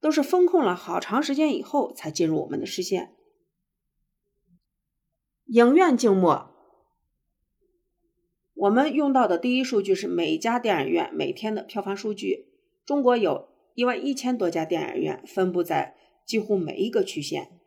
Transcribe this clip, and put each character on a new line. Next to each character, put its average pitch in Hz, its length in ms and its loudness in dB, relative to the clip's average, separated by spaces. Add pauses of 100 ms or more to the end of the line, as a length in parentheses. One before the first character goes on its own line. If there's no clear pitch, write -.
都 302 100 0
是 302 120 2
风 359 240 4
控 349 180 4
了 180 100 2
好 175 240 -4
长 220 240 0
时 277 120 -2
间 294 200 2
以 - 80 -4
后 - 300 -2
才 - 180 -10
进 165 160 0
入 156 140 0
我 151 60 -6
们 143 120 -6
的 - 60 -6
视 - 180 -8
线。 180 320 -6 (2250)
影 240 300 6
院 339 200 6
静 214 220 4
默， 175 380 2 (2000)
我 196 160 2
们 262 240 2
用 277 180 2
到 254 160 2
的 175 80 0
第 247 220 -2
一 262 40 0
数 247 200 0
据 190 120 2
是 185 140 -6
每 165 300 -2
家 233 200 -2
电 196 280 -2
影 - 40 -4
院 165 220 -2
每 147 220 -4
天 214 200 -8
的 208 80 -6
票 208 200 -10
房 196 120 -6
数 208 200 -8
据。 - 320 -6 (400)
中 285 160 0
国 247 120 4
有 202 360 -2 (240)
一 240 100 -2
万 247 180 -2
一 277 120 -2
千 247 240 -4
多 185 100 0
家 160 160 -2
电 160 320 -4
影 - 60 -2
院， 151 240 -6
分 185 260 -2
布 175 100 0
在 156 340 -4 (280)
几 - 140 -2
乎 208 180 -2
每 165 200 -4
一 208 120 -2
个 233 160 0
区 - 160 -10
县。 147 460 -10